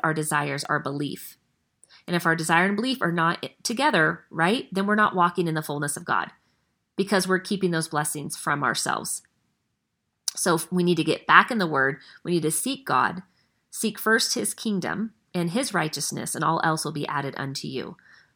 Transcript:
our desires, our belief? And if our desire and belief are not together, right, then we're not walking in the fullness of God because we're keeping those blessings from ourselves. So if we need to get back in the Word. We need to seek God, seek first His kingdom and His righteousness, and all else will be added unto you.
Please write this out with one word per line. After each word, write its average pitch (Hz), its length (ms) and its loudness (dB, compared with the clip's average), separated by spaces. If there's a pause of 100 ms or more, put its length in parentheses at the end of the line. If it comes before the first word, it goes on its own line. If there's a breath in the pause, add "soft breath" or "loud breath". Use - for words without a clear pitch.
our 156 100 2
desires, 147 500 -2
our 151 140 0
belief? 143 600 -6 (680 soft breath)
And 175 80 -2
if 170 120 0
our 165 100 4
desire 165 300 4
and 202 100 0
belief 254 240 -2
are 170 120 0
not 170 340 0 (160)
together, 214 680 2
right, 180 440 2
then 196 140 0
we're 208 100 2
not 214 180 4
walking 175 320 2
in 160 80 0
the 156 80 -2
fullness 147 340 -4
of 170 80 -12
God 113 260 -2 (680)
because 190 300 2
we're 185 120 2
keeping 190 320 -2
those 160 180 0
blessings 151 480 -4
from 143 280 -2
ourselves. - 580 -2 (1120)
So 170 220 2
if - 160 -6
we 180 100 2
need 175 140 4
to 156 80 2
get - 220 0
back 196 240 8
in 233 80 -2
the 180 80 2
Word. 139 320 0 (240 loud breath)
We 170 100 -4
need 165 100 2
to 156 80 0
seek 269 340 -4
God, 139 380 0 (480)
seek - 280 -4
first 220 360 2
His - 180 -2
kingdom 208 600 -4 (180)
and 170 180 -2
His 247 220 -2
righteousness, - 600 -2
and 160 100 -2
all 160 200 2
else 160 200 0
will 156 80 -4
be 147 140 -6
added 139 300 -4
unto 135 320 -6
you. 135 280 -8 (400 soft breath)